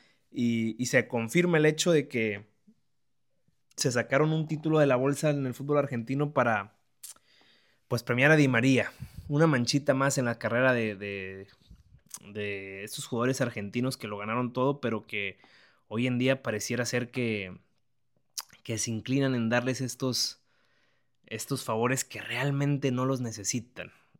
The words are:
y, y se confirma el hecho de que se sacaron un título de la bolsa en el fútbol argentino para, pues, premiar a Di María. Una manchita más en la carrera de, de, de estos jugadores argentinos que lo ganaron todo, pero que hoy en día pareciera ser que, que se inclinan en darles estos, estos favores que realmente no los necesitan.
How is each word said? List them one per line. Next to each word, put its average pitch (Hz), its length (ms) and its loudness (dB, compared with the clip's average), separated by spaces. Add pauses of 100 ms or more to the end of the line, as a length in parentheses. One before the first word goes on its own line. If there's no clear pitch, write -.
(320)
y, 117 500 0
y 127 60 -2
se 123 200 4
confirma 160 520 2
el 151 60 4
hecho 160 280 2
de 143 160 2
que 107 420 -2 (1200)
se 131 160 0
sacaron 139 420 2
un 156 140 -2
título 156 320 0
de 147 60 6
la 131 100 4
bolsa 143 360 0
en 143 160 -2
el 123 80 -6
fútbol 143 240 0
argentino 135 520 -2
para, 113 440 0 (1120)
pues, 120 160 -2
premiar 131 280 4
a 160 40 10
Di 143 120 6
María. 127 440 4 (360)
Una 151 200 4
manchita 135 480 2
más 135 240 2
en 127 60 0
la 117 120 -2
carrera 123 360 2
de, 110 220 0
de, 98 520 -10 (840)
de 98 520 -8
estos - 240 -12
jugadores 127 340 -2
argentinos 120 560 -4
que 107 100 -10
lo 104 100 -8
ganaron 117 360 -4
todo, 139 260 0
pero 110 280 -4
que 101 320 -8 (480)
hoy 117 180 -2
en 123 140 0
día 131 240 0
pareciera 120 420 -4
ser 123 240 -4
que, 104 480 -4 (1040)
que 113 140 -6
se 117 140 -4
inclinan 131 420 0
en 113 160 0
darles 123 320 0
estos, - 640 -4 (840)
estos - 380 -8
favores 123 420 0
que - 160 -14
realmente 139 680 0
no 127 140 0
los 131 160 0
necesitan. 107 680 -6 (280)